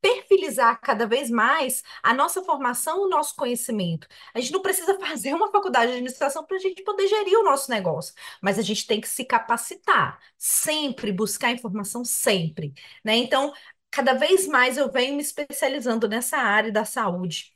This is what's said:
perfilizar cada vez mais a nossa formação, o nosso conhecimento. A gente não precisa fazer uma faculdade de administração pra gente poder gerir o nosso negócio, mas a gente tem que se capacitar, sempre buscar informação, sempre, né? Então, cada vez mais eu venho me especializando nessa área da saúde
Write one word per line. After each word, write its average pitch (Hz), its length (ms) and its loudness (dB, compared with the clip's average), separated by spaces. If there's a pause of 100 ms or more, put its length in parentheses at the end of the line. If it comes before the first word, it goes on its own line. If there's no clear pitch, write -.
perfilizar 320 800 4
cada 226 280 0
vez 240 200 0
mais 247 540 2 (180)
a 233 140 4
nossa 294 300 0
formação, 285 580 -2
o 392 60 2
nosso 302 260 0
conhecimento. 220 720 -4 (260)
A 226 60 -6
gente 254 140 -4
não 381 100 0
precisa 381 380 0
fazer 277 340 -4
uma 403 160 0
faculdade 254 380 2
de 247 60 -2
administração 269 520 -4
pra 381 120 -4
gente 381 260 -4
poder 392 240 0
gerir 403 280 2
o 453 60 6
nosso 285 260 2
negócio, 180 460 -4 (260)
mas 196 200 0
a - 20 0
gente 202 240 -2
tem 220 140 0
que - 80 -10
se - 160 -6
capacitar, 247 960 -2 (180)
sempre 294 720 -2
buscar 208 400 -2
informação, 233 540 -6
sempre, 165 680 -2 (300)
né? 214 140 0
Então, 269 360 2 (380)
cada 262 220 2
vez 330 340 4
mais 254 320 2
eu 277 100 2
venho 262 280 0
me 285 60 -4
especializando 269 840 -2
nessa 240 300 -2
área 220 340 2
da 214 140 0
saúde 185 720 -4